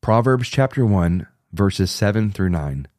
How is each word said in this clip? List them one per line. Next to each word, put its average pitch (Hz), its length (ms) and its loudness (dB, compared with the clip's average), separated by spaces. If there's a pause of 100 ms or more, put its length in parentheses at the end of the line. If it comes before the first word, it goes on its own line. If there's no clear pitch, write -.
Proverbs 120 480 2
chapter 131 360 0
one, 90 440 2 (240)
verses 95 380 0
seven 107 400 0
through 95 200 -2
nine. 71 380 -4 (100)